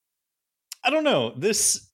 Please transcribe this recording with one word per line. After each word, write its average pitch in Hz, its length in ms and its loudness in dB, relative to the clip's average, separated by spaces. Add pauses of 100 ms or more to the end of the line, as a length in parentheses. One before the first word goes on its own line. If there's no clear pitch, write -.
(840)
I 254 60 2
don't 311 140 0
know. 147 320 2
This, - 580 -2